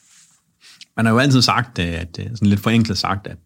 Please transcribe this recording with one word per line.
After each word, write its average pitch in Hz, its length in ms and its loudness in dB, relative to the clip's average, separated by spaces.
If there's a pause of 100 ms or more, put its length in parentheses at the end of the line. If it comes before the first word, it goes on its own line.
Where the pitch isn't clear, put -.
(960)
man 113 100 0
har 113 60 2
jo 117 60 4
altid 131 240 4
sagt, 117 360 -2
øh, 87 80 -2
at, 85 340 -8
øh, 98 100 -10
sådan 107 180 0
lidt 101 120 2
forenklet 110 380 0
sagt, - 280 -4
at, - 200 -14